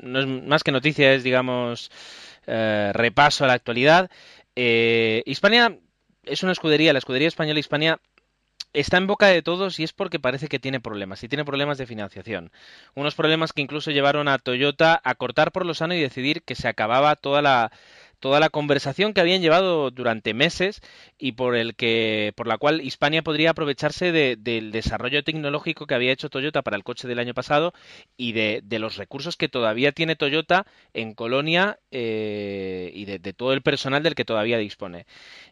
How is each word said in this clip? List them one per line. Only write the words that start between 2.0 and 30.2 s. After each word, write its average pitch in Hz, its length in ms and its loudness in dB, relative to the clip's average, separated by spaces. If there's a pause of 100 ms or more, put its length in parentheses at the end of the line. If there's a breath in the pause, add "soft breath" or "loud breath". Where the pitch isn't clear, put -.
eh, 107 460 0
repaso 120 500 4
a 135 40 4
la 127 60 4
actualidad. 139 560 4 (460 loud breath)
Eh, 117 680 2
Hispania 208 520 2 (460)
es 143 180 -6
una 185 120 0
escudería, 156 400 4
la 135 60 2
escudería 131 280 0
española 151 320 -2
Hispania 151 400 -2 (720)
está 147 240 0
en 185 120 2
boca 202 200 4
de 180 140 6
todos 175 380 -4
y 160 40 -4
es 160 80 -6
porque 165 280 -6
parece 131 280 -4
que 143 100 -4
tiene 135 220 -6
problemas, 98 420 -10
y 117 60 -12
tiene 143 160 -4
problemas 143 340 -4
de 131 80 -10
financiación. 101 640 -10 (460 loud breath)
Unos 143 180 -2
problemas 160 380 2
que 151 100 -4
incluso 143 300 -6
llevaron 143 380 2
a 135 100 2
Toyota 143 640 2
a 127 120 0
cortar 151 360 0
por 180 140 -4
lo 170 80 -4
sano 165 220 -4
y 170 60 -2
decidir 139 420 -2
que 127 120 -10
se 123 140 -4
acababa 127 480 2
toda 143 240 0
la, 127 300 4 (480 soft breath)
toda 135 200 2
la 156 100 6
conversación 147 640 0
que 202 60 2
habían 185 220 2
llevado 165 500 4
durante 117 420 -2
meses 170 480 -2 (380 loud breath)
y 131 140 -6
por 123 220 0
el 113 200 -2
que, 110 600 0
por 113 120 -8
la 110 100 0
cual 151 240 0
Hispania 147 400 0
podría 156 300 2
aprovecharse 156 600 -2
de, 139 260 2
del 110 340 -4
desarrollo 113 520 -4
tecnológico 151 640 -6
que 143 80 -4
había 127 180 2
hecho 139 180 -4
Toyota 139 320 -4
para 104 140 -4
el 98 80 -8
coche - 240 -10
del 120 120 -4
año 120 140 -6
pasado 151 400 0 (440 loud breath)
y 120 140 -6
de, 107 320 0
de 107 160 -6
los 110 180 -6
recursos 139 400 -10
que 156 120 -4
todavía 120 420 0
tiene 160 240 -4
Toyota 156 500 0 (280 soft breath)